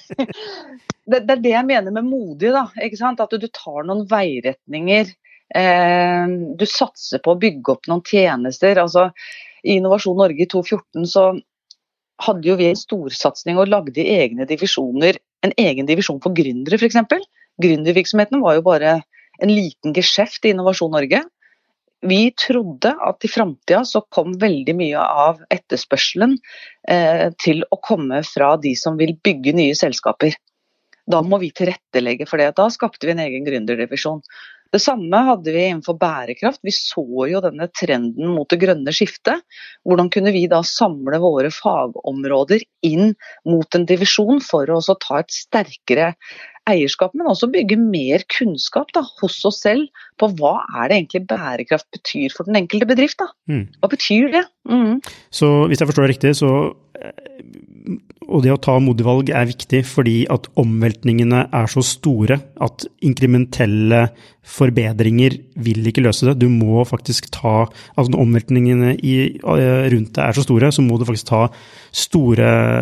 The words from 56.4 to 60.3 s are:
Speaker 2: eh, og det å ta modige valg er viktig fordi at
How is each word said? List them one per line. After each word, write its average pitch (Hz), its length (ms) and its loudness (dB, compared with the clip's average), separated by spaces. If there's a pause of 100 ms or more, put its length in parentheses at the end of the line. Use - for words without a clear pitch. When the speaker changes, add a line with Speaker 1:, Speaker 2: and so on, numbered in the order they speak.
Speaker 2:
eh, - 240 -18 (1040)
og 147 160 2
det 131 80 4
å 139 80 0
ta 135 140 0 (100)
modige 120 240 2
valg 135 240 2
er 123 160 0
viktig 127 400 -2
fordi 117 300 2 (100)
at - 220 -2 (100)